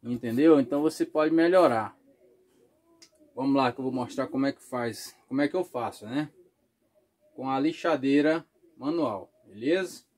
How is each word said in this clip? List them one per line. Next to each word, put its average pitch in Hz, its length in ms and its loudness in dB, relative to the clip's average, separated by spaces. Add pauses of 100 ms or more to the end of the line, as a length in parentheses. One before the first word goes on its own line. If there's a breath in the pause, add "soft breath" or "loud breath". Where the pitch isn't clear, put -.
Entendeu? 123 580 4
Então 139 220 -2
você 156 240 -2
pode 156 260 0
melhorar. 165 640 4 (1400)
Vamos 139 200 0
lá 139 160 4
que 139 80 -12
eu 131 60 -6
vou 127 80 -4
mostrar 127 340 -4
como 135 200 -2
é 139 60 -2
que - 100 -16
faz. 117 540 -8 (120)
Como 135 120 -2
é 147 80 2
que 143 60 -8
eu 185 80 0
faço, 117 440 -8
né? 147 240 -6 (1040)
Com 131 140 -10
a 135 120 0
lixadeira 151 840 2 (320)
manual, 127 540 -4 (160)
beleza? 160 580 -4 (140)